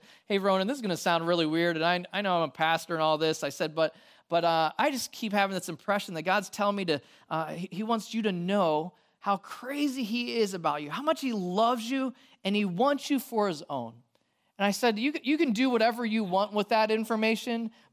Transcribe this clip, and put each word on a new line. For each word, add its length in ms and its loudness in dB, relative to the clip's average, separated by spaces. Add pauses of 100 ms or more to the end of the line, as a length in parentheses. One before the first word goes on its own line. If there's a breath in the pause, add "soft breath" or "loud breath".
(280 soft breath)
"Hey, 120 2
Ronan, 260 2
this 120 -2
is 40 -10
gonna 160 -2
sound 300 0
really 180 4
weird, 300 2
and 100 0
I, 260 2
I 100 -4
know 160 2
I'm 120 0
a 40 -20
pastor 400 0
and 100 0
all 140 4
this." 260 0
I 60 -2
said, 260 -4
"But, 180 0 (360 soft breath)
but, 160 2
uh, 340 4
I 120 2
just 200 -6
keep 220 -6
having 200 2
this 140 -6
impression 460 -4
that 100 -6
God's 260 0
telling 280 -2
me 80 -4
to, 160 0 (280 soft breath)
uh, 180 -4
he, 240 -10
he 120 -6
wants 300 -4
you 100 -2
to 80 0
know 640 0 (260 soft breath)
how 180 0
crazy 640 -4
he 340 -4
is 160 2
about 300 -2
you, 80 -8
how 100 -6
much 200 0
he 100 -2
loves 580 0
you, 240 -2 (300 soft breath)
and 140 0
he 80 2
wants 440 0
you 100 2
for 280 0
his 220 -4
own." 240 -6 (640)
And 60 2
I 60 4
said, 280 2
"You, 140 0 (100)
you 140 2
can 160 2
do 160 2
whatever 360 2
you 180 0
want 280 0
with 180 0
that 220 4
information, 800 0 (220 soft breath)